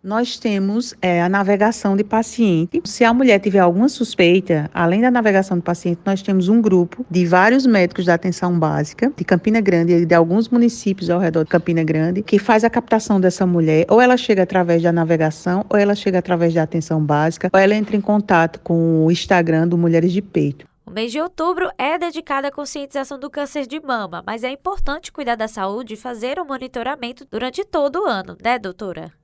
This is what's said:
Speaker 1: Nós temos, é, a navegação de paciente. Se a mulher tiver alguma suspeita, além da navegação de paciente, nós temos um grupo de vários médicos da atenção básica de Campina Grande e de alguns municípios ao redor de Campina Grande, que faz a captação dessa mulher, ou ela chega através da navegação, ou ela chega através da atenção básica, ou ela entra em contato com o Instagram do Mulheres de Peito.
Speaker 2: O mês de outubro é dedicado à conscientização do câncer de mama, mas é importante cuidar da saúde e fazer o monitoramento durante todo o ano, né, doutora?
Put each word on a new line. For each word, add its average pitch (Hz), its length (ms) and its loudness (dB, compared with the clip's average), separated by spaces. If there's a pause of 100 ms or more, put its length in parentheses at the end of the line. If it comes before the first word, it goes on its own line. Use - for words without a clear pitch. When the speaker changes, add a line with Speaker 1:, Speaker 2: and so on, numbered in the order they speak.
Speaker 1:
Nós 226 340 -4
temos, 208 640 -2
é, 175 200 2
a 175 60 2
navegação 196 680 0
de 214 60 0
paciente. 214 840 0
Se - 180 -2
a 233 100 4
mulher 247 260 4
tiver 196 200 2
alguma 185 300 4
suspeita, 180 840 0
além 175 280 0
da 254 100 2
navegação 190 460 2
de 170 60 -2
paciente, 175 420 -4
nós 196 160 -2
temos 190 260 0
um 226 140 4
grupo 185 480 0
de 175 160 0
vários 208 400 4
médicos 190 400 2
da 175 80 4
atenção 175 440 -2
básica 156 600 -2
de 180 80 -6
Campina 214 340 0
Grande 180 320 2
e 175 140 4
de 170 100 2
alguns 175 320 2
municípios 226 600 0
ao 175 100 0
redor 165 240 0
de 160 60 -6
Campina 165 340 0
Grande, 160 380 -2
que 208 180 2
faz 214 240 2
a 233 60 2
captação 226 500 0
dessa 185 260 2
mulher, 165 440 2
ou 220 100 6
ela 247 160 6
chega 208 280 0
através 175 380 0
da 170 120 2
navegação, 165 760 -2
ou - 80 -2
ela 202 200 2
chega 190 240 -2
através 170 340 0
da 165 100 0
atenção 156 400 -2
básica, 151 480 -2
ou 190 80 4
ela 202 160 4
entra 214 220 -2
em 202 40 0
contato 202 600 0
com 165 440 2
o 160 60 4
Instagram 170 560 0
do 170 100 0
Mulheres 170 360 2
de 196 80 -2
Peito. 147 440 -4 (200)
Speaker 2:
O - 60 -20
mês 220 200 -6
de 285 80 -6
outubro 359 580 -4
é 302 200 -2
dedicado 302 500 -6
à 277 40 -6
conscientização 277 680 -10
do 277 100 -12
câncer 285 380 -8
de 302 140 -12
mama, 202 440 -8
mas 220 180 -8
é 254 80 -6
importante 311 600 -6
cuidar 240 240 -4
da 220 140 -6
saúde 214 460 -8
e - 20 -20
fazer 247 420 -8
o 349 60 -6
monitoramento 254 840 -10
durante 254 360 -6
todo 302 380 -2
o - 20 -2
ano, 190 360 -6
né, 240 160 -2
doutora? 180 540 -12 (120)